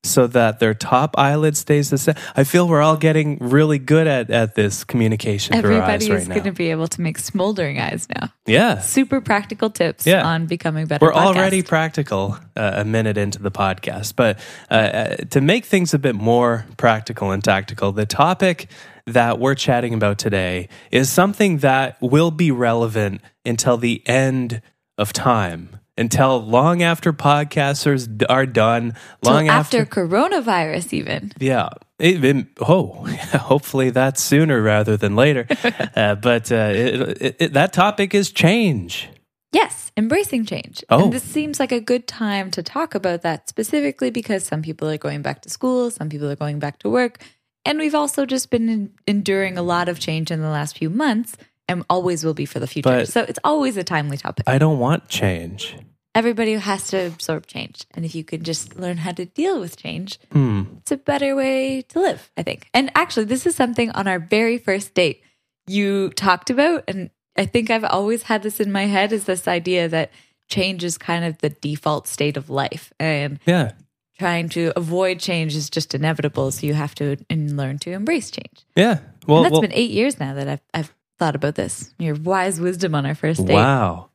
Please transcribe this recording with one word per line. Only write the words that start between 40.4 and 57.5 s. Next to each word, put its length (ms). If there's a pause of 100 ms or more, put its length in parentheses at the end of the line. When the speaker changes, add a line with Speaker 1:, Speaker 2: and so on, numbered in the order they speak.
Speaker 2:
change. 420
Speaker 1:
Oh. 160
Speaker 2:
And 80
this 100
seems 380
like 120
a 80
good 260
time 460
to 100
talk 320
about 280
that 280
specifically 600
because 340
some 180
people 260
are 80
going 240
back 220
to 80
school, 400
some 180
people 220
are 60
going 220
back 220
to 80
work. 340 (440)
And 120
we've 160
also 300
just 260
been 200
en-, 200 (160)
enduring 520
a 40
lot 280
of 100
change 300
in 100
the 80
last 300
few 100
months 480 (320)
and 220
always 340
will 100
be 120
for 120
the 80
future. 220
Speaker 1:
But 200
Speaker 2:
So 140
it's 220
always 320
a 80
timely 320
topic. 320
Speaker 1:
I 100
don't 200
want 300
change. 680 (380)
Speaker 2:
Everybody 400
has 340
to 180
absorb 400
change. 380 (100)